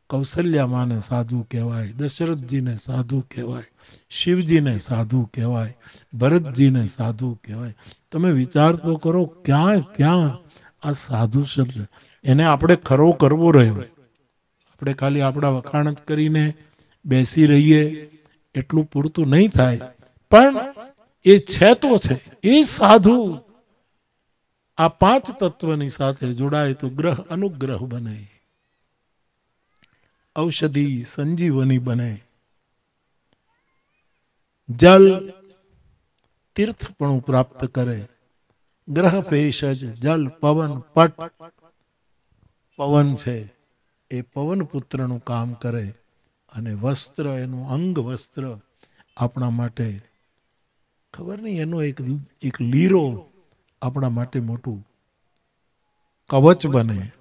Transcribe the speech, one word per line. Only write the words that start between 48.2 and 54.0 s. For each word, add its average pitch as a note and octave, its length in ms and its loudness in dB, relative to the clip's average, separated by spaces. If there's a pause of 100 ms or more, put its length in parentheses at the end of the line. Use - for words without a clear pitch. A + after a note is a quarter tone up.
આપણા B2 320 -6
માટે, A#2 520 -8 (1120)
ખબર F#3+ 280 -14
નહીં, G3+ 200 -8
એનો D#3+ 200 -6
એક, C#3+ 160 -6 (460)
એક - 180 -8
લીરો C3+ 680 0 (520)
આપણા C3+ 280 -4